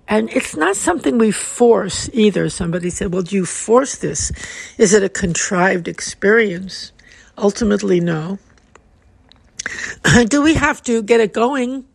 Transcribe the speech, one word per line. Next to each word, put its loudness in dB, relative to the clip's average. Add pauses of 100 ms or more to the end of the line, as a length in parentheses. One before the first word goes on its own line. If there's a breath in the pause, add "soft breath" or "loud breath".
and 0
it's -4
not 0
something 0
we 4
force 0
either. 2
Somebody -4
said, -6
"Well, 0
do -4
you 0
force 0
this? -6 (460 loud breath)
Is 4
it 6
a 0
contrived -2
experience?" -2 (460 soft breath)
Ultimately, 0
no. -4 (1600 loud breath)
<clears throat> 6
Do 2
we 4
have 0
to -2
get 4
it 0
going? -2